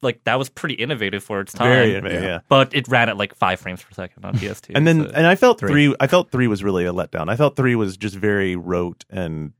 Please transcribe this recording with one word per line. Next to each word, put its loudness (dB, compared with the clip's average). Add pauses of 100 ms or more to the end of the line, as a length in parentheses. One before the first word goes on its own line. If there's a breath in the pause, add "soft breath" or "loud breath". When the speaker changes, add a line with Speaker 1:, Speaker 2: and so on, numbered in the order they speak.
Speaker 1:
like, -4
that 2
was -6
pretty -8
innovative -4
for -6
its -10
time. 0
Speaker 2:
Very 4
innovative, -4
Speaker 3:
Yeah. -4
Speaker 2:
yeah. -6 (120)
Speaker 1:
But 4
it -2
ran 2
at, -4
like, -4
five 0
frames -12
per -20
second -14
on -4
P -6
S -10
two, -20
Speaker 2:
And 4
then, 4
Speaker 1:
so. -12
Speaker 2:
and 4
I 6
felt 4
Speaker 4:
Three. -2 (180)
Speaker 2:
three, 0
I 2
felt 2
three 0
was -2
really 0
a -2
letdown. -4
I 0
felt 2
three 2
was -2
just -6
very -2
rote -4
and -8